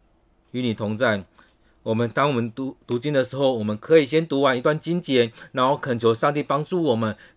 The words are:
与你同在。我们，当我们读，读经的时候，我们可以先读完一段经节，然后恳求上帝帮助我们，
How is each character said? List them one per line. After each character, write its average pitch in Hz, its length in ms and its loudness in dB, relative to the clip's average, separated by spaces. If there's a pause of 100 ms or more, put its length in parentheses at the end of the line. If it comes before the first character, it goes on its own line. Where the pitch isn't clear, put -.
(520)
与 123 100 -6
你 117 100 -2
同 104 240 -4
在。 107 280 -2 (580)
我 113 120 -2
们， 117 160 -2
当 135 180 0
我 147 40 0
们 117 180 -2
读， 135 260 -10 (100)
读 120 120 -2
经 147 140 -4
的 131 120 2
时 127 120 -8
候， 135 180 2
我 107 100 -4
们 107 140 -2
可 160 200 6
以 147 60 4
先 156 220 0
读 139 160 0
完 131 140 4
一 127 40 -2
段 151 180 0
经 170 220 -4
节， 120 320 2 (200)
然 131 140 2
后 139 100 2
恳 123 220 -4
求 113 160 2
上 147 180 0
帝 147 100 -2
帮 143 200 -2
助 175 200 -2
我 135 120 2
们， 110 220 -2 (200)